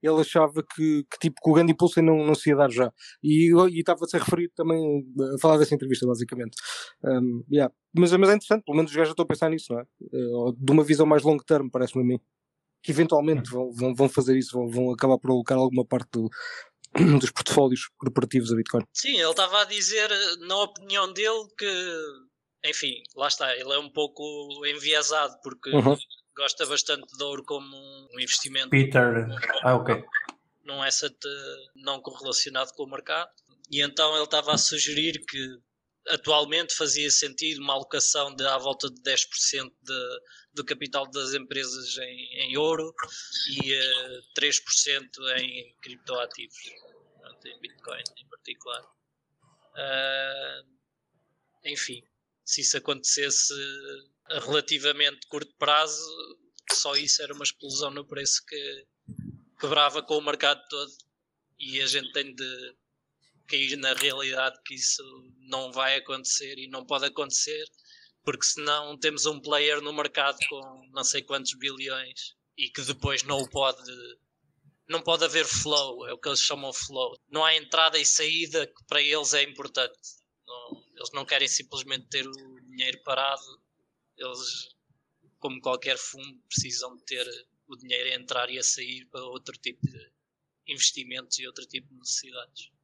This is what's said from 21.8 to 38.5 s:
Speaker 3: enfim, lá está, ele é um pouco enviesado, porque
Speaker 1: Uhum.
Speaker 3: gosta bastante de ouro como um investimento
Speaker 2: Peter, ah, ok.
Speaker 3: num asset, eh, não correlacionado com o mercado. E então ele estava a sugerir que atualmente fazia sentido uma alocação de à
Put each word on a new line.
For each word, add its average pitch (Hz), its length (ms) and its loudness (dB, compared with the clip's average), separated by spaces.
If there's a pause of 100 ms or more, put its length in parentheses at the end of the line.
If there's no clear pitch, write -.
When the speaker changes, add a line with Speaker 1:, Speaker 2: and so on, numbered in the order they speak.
Speaker 3:
enfim, 135 340 -4 (140)
lá 139 120 0
está, 135 280 -2
ele 131 160 -6
é 143 60 0
um 147 100 -6
pouco 147 800 -8
enviesado, 147 760 0
porque 135 280 -10
Speaker 1:
Uhum. 139 260 6 (400)
Speaker 3:
gosta 143 300 -2
bastante 143 400 -2 (100)
de 139 80 -6
ouro 139 180 -8
como 139 320 -10
um 135 460 -16
investimento 135 480 -2
Speaker 2:
Peter, 123 600 4 (340)
ah, 127 140 6
ok. - 280 0 (580)
Speaker 3:
num 139 200 -8
asset, 135 420 -2
eh, 139 320 -12 (200)
não 135 260 -8
correlacionado 135 720 -4
com - 80 -10
o 135 80 -10
mercado. 156 400 -6 (400)
E 143 100 -2
então 156 340 0
ele 156 100 0
estava 151 280 0
a 147 60 2
sugerir 151 680 -2
que 131 320 -10 (500)
atualmente 156 640 0
fazia 147 360 -2
sentido 147 520 -2
uma 143 100 -2
alocação 139 640 -2
de 131 100 -6
à 135 140 0